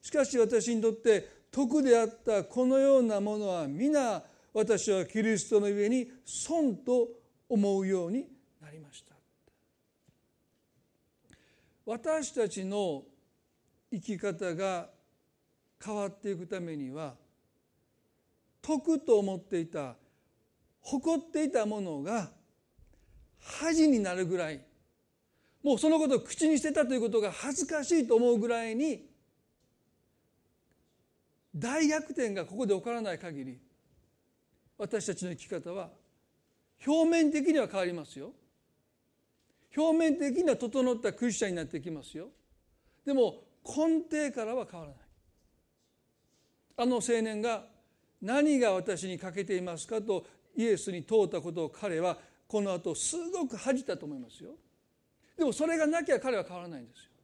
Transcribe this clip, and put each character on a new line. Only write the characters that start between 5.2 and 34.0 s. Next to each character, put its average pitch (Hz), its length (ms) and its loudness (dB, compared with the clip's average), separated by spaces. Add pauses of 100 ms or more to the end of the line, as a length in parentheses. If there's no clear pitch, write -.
リ 220 160 2
ス - 120 -6
ト 214 100 6
の 208 80 0
ゆ 202 160 0
え 208 60 2
に 247 200 0 (160)
損 294 520 -2
と 247 320 2 (380)
思 202 320 2
う 190 80 -2
よ 185 200 0
う 175 40 -4
に 262 160 -4 (340)
な 151 100 -20
り 160 80 -20
ま 143 120 -20
し - 140 -20
た。 - 100 -20 (2750)
私 254 460 -2
た 220 180 0
ち 190 160 -8
の 185 380 -2 (880)
生 214 80 -4
き 196 180 -6
方 180 380 -4
が 185 340 -4 (920)
変 208 120 -8
わ 202 120 -4
っ 185 40 -6
て 202 200 -8
い 190 40 -4
く 170 120 -12
た 185 120 -6
め 170 160 -8
に 135 160 -8
は、 143 240 -10 (1500)
得 302 380 0
と 226 200 4
思 196 180 -2
っ - 20 -8
て 185 200 -4
い 165 80 -4
た、 139 280 -8 (840)
誇 285 400 -2
っ - 20 -14
て 311 220 -2
い 277 60 -2
た 220 140 0
も 208 160 -4
の 156 200 -6
が 185 300 -4 (1080)
恥 311 480 2
に 262 120 6
な 185 160 0
る 185 100 0
ぐ 180 120 -2
ら 160 140 -2
い、 135 140 -12 (960)
も 277 140 4
う - 20 -2
そ 311 100 2
の 320 120 6
こ 311 80 2
と 254 80 4
を 220 60 4
口 - 280 0
に 311 80 6
し 240 40 2
て 302 100 -2
た 311 140 2
と 254 100 0
い - 20 2
う 226 40 0
こ 233 80 0
と 214 120 2
が 202 100 -2
恥 269 260 -8
ず 302 100 -4
か 302 160 -2
し - 80 -2
い 311 160 4
と 233 80 6
思 240 180 6
う 226 60 2
ぐ 220 80 0
ら 233 200 -2
い 220 80 -4
に、 277 320 -2 (2500)
大 262 320 0
逆 302 260 0
転 233 200 -2
が 185 120 -4
こ 180 100 -14
こ 247 100 -2
で 202 80 2
起 190 80 -2
こ 233 100 -6
ら 233 100 -4
な 202 120 -6
い 156 60 -10
限 143 260 -10
り、 127 140 -14 (1200)